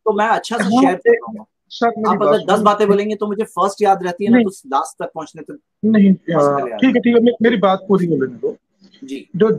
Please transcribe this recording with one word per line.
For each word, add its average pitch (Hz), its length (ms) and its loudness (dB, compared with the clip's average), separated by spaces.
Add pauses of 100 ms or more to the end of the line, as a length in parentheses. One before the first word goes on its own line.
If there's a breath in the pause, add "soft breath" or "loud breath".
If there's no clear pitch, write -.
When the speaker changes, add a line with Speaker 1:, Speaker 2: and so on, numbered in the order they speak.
Speaker 1:
तो 214 80 0
मैं 208 140 0
अच्छा 226 300 -2
सा 214 60 -2
Speaker 2:
हाँ, 196 80 -2
Speaker 1:
शेयर 247 240 4
कर - 160 0
Speaker 2:
एक, 233 100 2
Speaker 1:
पाऊंगा। 214 220 -16 (260)
Speaker 2:
सर, - 180 -4
मेरी 214 220 -2
Speaker 1:
आप - 80 0
Speaker 2:
बात - 100 0
Speaker 1:
अगर 147 100 4
दस - 120 -4
Speaker 2:
सुनिए। 214 140 0
Speaker 1:
बातें 208 240 2
बोलेंगे 202 280 0
तो 208 120 -6
मुझे 208 160 -6
first 196 380 -4
याद 196 220 2
रहती 180 220 -6
है 226 60 2
ना, 247 60 8
Speaker 2:
नहीं। 233 80 4
Speaker 1:
तो - 240 -8
last - 340 -6
तक 175 120 -10
पहुंचने - 260 -14
तक - 160 -18 (280)
Speaker 2:
नहीं, 214 240 4
Speaker 1:
मुश्किल 170 260 0
Speaker 2:
हाँ, 147 80 2
Speaker 1:
आ 143 140 2
Speaker 2:
ठीक 135 80 -4
है, 120 40 -8
Speaker 1:
जाती 240 300 0
Speaker 2:
ठीक 240 160 2
है, 233 60 6
मे-, 233 200 2
मेरी 233 160 2
बात 190 300 0
पूरी 180 180 2
हो 165 100 0
लेने 131 220 -4
दो। 117 180 -8 (480)
Speaker 1:
जी। 135 320 -12
Speaker 2:
जो 220 240 2